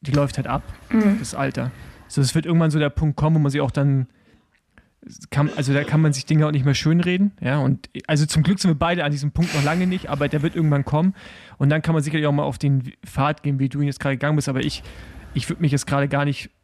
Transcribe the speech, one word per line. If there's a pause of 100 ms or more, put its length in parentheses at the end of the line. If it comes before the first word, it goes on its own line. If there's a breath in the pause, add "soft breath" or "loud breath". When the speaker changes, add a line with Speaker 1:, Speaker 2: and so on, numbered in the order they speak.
Speaker 1:
Die
läuft
halt
ab, (280)
Speaker 2:
Mhm.
Speaker 1:
das
Alter. (380 loud breath)
So,
es
wird
irgendwann
so
der
Punkt
kommen,
wo
man
sich
auch
dann, (1200 soft breath)
kann,
also
da
kann
man
sich
Dinge
auch
nicht
mehr
schönreden,
ja,
und, (180)
also
zum
Glück
sind
wir
beide
an
diesem
Punkt
noch
lange
nicht,
aber
der
wird
irgendwann
kommen (420 loud breath)
und
dann
kann
man
sicherlich
auch
mal
auf
den (140)
Pfad
gehen,
wie
du
ihn
jetzt
gerade
gegangen
bist,
aber
ich, (500 loud breath)
ich
würd
mich
jetzt
gerade
gar
nicht, (140)